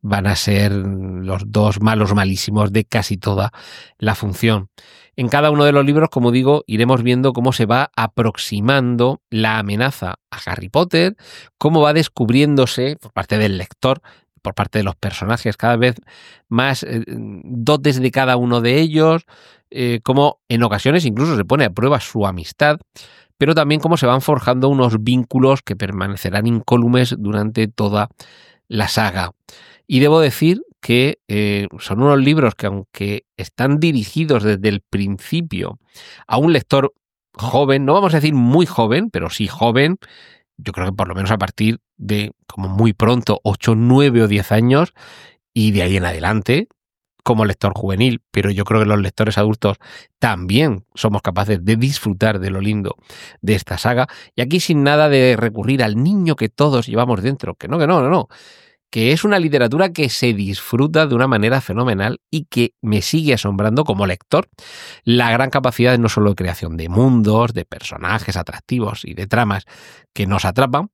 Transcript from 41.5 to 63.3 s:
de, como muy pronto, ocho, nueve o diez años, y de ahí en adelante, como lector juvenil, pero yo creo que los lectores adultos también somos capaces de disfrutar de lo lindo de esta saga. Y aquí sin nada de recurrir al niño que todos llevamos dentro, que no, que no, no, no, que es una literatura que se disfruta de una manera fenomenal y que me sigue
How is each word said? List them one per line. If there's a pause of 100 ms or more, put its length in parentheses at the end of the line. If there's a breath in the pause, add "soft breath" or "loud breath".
de, (140)
como
muy
pronto,
ocho,
nueve
o
diez
años, (600 loud breath)
y
de
ahí
en
adelante, (560)
como
lector
juvenil, (100)
pero
yo
creo
que
los
lectores
adultos (420 loud breath)
también (100)
somos
capaces
de
disfrutar
de
lo
lindo (440 loud breath)
de
esta
saga. (260 loud breath)
Y
aquí
sin
nada
de
recurrir
al
niño
que
todos
llevamos
dentro,
que
no,
que
no,
no,
no, (600 loud breath)
que
es
una
literatura
que
se
disfruta
de
una
manera
fenomenal (120)
y
que
me
sigue